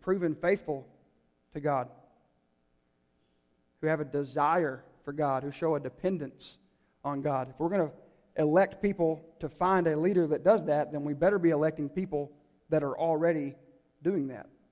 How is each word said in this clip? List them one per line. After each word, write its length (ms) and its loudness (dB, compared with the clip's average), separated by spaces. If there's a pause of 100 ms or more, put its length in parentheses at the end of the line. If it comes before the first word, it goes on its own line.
proven 320 0
faithful 520 -2 (680)
to 60 -8
God, 280 0 (1900)
who 60 -4
have 140 0
a 40 -4
desire 800 -2 (200)
for 100 -10
God, 280 -2
who 80 -8
show 260 -2
a 40 -2
dependence 800 -6 (440)
on 200 -4
God. 260 -2
If 100 -20
we're 120 -2
gonna 220 0 (440)
elect 460 2
people 420 0 (160)
to 80 -8
find 380 2
a 100 2
leader 300 2
that 180 -2
does 220 6
that, 260 0
then 100 -6
we 120 -4
better 240 2
be 120 4
electing 380 0
people 420 -6 (380)
that 140 2
are 160 -4
already 560 0 (480)
doing 260 0
that. 200 -14 (240)